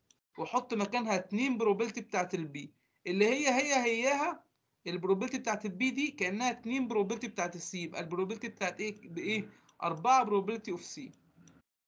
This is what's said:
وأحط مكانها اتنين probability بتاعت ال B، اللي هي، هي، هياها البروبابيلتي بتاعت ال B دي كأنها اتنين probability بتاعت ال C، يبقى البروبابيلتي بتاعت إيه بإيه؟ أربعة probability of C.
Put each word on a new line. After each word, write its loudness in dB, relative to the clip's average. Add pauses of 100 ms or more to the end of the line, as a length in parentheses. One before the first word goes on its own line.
(380)
وأحط -2
مكانها 0
اتنين 0
probability 2
بتاعت -2
ال -4
B، -8 (400)
اللي 4
هي، 2
هي، 4
هياها 2 (440)
البروبابيلتي 2
بتاعت -2
ال -4
B -10
دي 2
كأنها 0
اتنين -2
probability 0
بتاعت -4
ال -10
C، -8
يبقى -6
البروبابيلتي -4
بتاعت -4
إيه -8
بإيه؟ -4 (340)
أربعة 4
probability 0
of -14
C. -14 (760)